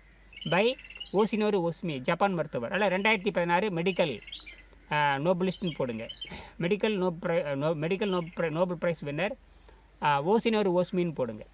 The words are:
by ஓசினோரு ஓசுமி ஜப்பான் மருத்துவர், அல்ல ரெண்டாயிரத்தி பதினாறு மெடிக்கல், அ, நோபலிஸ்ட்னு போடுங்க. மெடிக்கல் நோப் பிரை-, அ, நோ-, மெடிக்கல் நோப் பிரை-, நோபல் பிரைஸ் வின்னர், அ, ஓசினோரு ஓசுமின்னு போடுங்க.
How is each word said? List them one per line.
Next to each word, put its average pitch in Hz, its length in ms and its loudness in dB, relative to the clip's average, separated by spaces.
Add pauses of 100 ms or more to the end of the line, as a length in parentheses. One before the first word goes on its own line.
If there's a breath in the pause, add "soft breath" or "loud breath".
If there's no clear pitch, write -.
(500)
by 175 160 4 (480)
ஓசினோரு 208 480 2
ஓசுமி 165 380 -4
ஜப்பான் 175 400 2
மருத்துவர், 131 320 -4
அல்ல 196 180 2
ரெண்டாயிரத்தி 196 440 2
பதினாறு 180 360 2
மெடிக்கல், 175 440 0 (800)
அ, 151 60 2 (220)
நோபலிஸ்ட்னு 180 580 0
போடுங்க. 117 280 -4 (540 loud breath)
மெடிக்கல் 202 380 0
நோப் 180 240 0
பிரை-, 175 240 2
அ, 143 100 -2
நோ-, 151 260 0
மெடிக்கல் 190 340 0
நோப் 175 200 -2
பிரை-, 165 160 -2
நோபல் 175 300 0
பிரைஸ் 175 240 -2
வின்னர், 165 300 -2 (640 soft breath)
அ, 156 80 2 (120)
ஓசினோரு 208 560 2
ஓசுமின்னு 175 420 0
போடுங்க. 113 340 -4